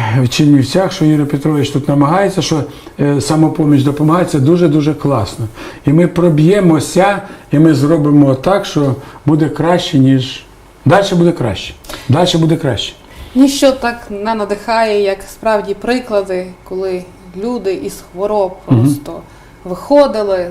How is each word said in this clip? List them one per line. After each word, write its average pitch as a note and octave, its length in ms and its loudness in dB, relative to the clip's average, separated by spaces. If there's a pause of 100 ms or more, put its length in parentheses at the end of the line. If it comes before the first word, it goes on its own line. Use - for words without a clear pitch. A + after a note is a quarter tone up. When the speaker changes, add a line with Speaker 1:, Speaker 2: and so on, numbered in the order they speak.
(220)
Speaker 1:
в B2 60 2
Чернівцях, D3 640 2
що - 120 -4
Юрій D3+ 200 2
Петрович C#3+ 460 -2
тут - 180 -4
намагається, E3 540 2
що, D3+ 200 -2 (380)
е, C#3+ 200 0
самопоміч D3+ 600 2
допомагає, D3+ 440 0
це D#3+ 140 -2
дуже-дуже D#3 540 2
класно. A2+ 520 -4 (400)
І C#3 60 2
ми E3 140 4
проб'ємося, F3 1160 2 (300)
і C#3+ 60 2
ми D#3 160 6
зробимо D3 600 4
так, F#3+ 320 -2
що C#3 280 -2 (320)
буде D3+ 220 2
краще, E3 500 0
ніж, C3 440 2 (420)
дальше F#3+ 320 2
буде E3+ 160 2
краще. - 420 -6 (340)
Дальше E3 300 2
буде D#3+ 180 2
краще. C3+ 380 -6 (400)
Speaker 2:
Ніщо C4+ 380 4
так A#3+ 380 -6
не G#3 240 -4
надихає, G#3 680 -2
як G3 200 -2
справді G3+ 520 -4
приклади, G3+ 720 -4 (180)
коли F#3 380 -8 (420)
люди G#3+ 300 -4
із - 280 -10 (100)
хвороб G3 400 -2 (160)
Speaker 1:
Мгм. A#2+ 120 4
Speaker 2:
просто C#3+ 320 0 (520)
виходили, G3+ 880 0